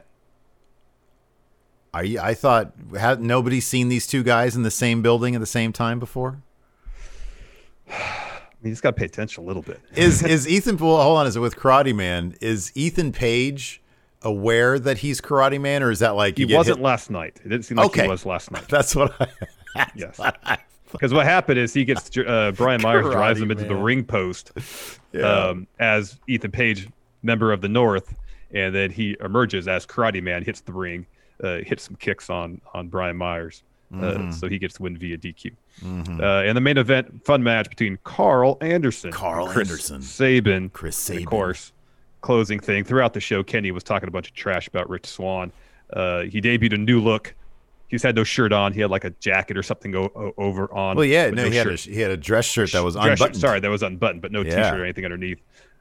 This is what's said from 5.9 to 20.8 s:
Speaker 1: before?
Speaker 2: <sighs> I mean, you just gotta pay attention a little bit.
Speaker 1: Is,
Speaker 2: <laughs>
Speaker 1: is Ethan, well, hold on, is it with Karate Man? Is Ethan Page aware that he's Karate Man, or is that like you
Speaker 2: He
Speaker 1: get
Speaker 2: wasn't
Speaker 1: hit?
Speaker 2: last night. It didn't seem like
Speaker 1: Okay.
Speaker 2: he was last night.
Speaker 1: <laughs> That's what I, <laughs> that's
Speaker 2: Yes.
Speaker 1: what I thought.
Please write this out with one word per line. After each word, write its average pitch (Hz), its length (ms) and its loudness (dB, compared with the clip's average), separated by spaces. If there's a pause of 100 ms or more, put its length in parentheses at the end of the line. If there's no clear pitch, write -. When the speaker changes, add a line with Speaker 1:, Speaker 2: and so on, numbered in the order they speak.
Speaker 1:
before? 131 400 -8 (1500)
Speaker 2:
<sighs> - 20 -20
I - 40 -14
mean, - 760 -10
you - 20 -
just 113 100 -6
gotta 127 140 2
pay - 80 -2
attention 95 400 -8
a - 20 -12
little 92 160 -6
bit. - 180 -14 (140)
Speaker 1:
Is, 170 280 6
Speaker 2:
<laughs> 165 40 2
Speaker 1:
is 156 220 4
Ethan, 196 300 2
well, 160 240 6
hold 156 160 6
on, 147 80 4
is 110 100 0
it 117 40 0
with 120 160 0
Karate 135 380 6
Man? 90 460 -2
Is 110 340 -2
Ethan 147 380 0
Page 127 680 -2 (420)
aware 117 560 2
that 131 200 0
he's 139 220 -4
Karate 139 400 2
Man, 139 220 0
or 123 80 2
is 101 100 0
that 107 160 2
like 104 220 2
you 135 80 2
Speaker 2:
He 113 40 -2
Speaker 1:
get 143 60 8
Speaker 2:
wasn't 165 220 4
Speaker 1:
hit? 131 60 -2
Speaker 2:
last 127 260 0
night. 85 340 -8
It 98 40 -14
didn't 113 180 -4
seem 117 100 -4
like 208 100 6
Speaker 1:
Okay. - 180 2
Speaker 2:
he 95 40 2
was 92 180 -4
last 90 240 -6
night. - 160 -12
Speaker 1:
<laughs> - 20 -18
That's 143 280 2
what 143 240 2
I, 127 60 2 (260)
<laughs> - 240 -20
that's 139 180 -2
Speaker 2:
Yes. - 240 -12
Speaker 1:
what - 260 -2
I - 120 -2
thought. - 40 -20 (400)